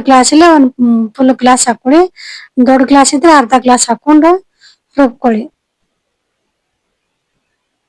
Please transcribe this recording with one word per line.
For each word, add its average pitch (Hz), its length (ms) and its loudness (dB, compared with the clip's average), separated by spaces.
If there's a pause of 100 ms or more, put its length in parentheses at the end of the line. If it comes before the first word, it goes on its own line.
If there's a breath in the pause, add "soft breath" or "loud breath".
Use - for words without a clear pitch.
ಗ್ಲಾಸ್ 254 320 0
ಇಲ್ಲ, 302 100 2 (120)
ಒಂದ್, 269 260 0
ಮ್, 233 360 -2
ಫುಲ್ 262 180 0
ಗ್ಲಾಸ್ 247 340 -2
ಹಾಕೊಳ್ಳಿ. 285 400 0 (580 loud breath)
ದೊಡ್ಡ 262 200 0
ಗ್ಲಾಸ್ 277 280 0
ಇದ್ರೆ 320 180 2
ಅರ್ಧ 247 260 0
ಗ್ಲಾಸ್ 247 300 -2
ಹಾಕೊಂಡು 302 480 0 (600 soft breath)
ರುಬ್ಕೊಳ್ಳಿ. 247 540 -4 (2500)